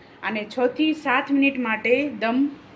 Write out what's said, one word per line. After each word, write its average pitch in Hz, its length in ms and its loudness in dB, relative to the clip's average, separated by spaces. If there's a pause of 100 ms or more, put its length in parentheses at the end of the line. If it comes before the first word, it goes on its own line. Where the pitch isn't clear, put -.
(240)
આને 208 220 -4
છ 247 220 0
થી 311 260 0
સાત 277 380 0
મિનિટ 277 280 2
માટે 240 500 0
દમ 240 400 0 (260)